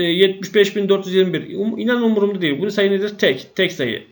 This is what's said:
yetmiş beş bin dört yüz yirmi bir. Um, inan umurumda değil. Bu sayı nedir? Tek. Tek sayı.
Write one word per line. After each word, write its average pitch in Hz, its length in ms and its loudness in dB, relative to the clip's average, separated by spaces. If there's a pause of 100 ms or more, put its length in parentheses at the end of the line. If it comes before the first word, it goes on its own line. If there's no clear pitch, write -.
yetmiş 190 540 2
beş 202 200 4
bin 202 140 -2
dört 196 160 2
yüz 185 100 -6
yirmi 185 180 2
bir. 160 220 -6
Um, 220 240 -4
inan 240 240 0
umurumda 202 380 0
değil. 147 200 0
Bu 202 100 -2
sayı 202 200 2
nedir? 202 260 -2
Tek. 139 380 0
Tek 180 160 0
sayı. 123 400 -6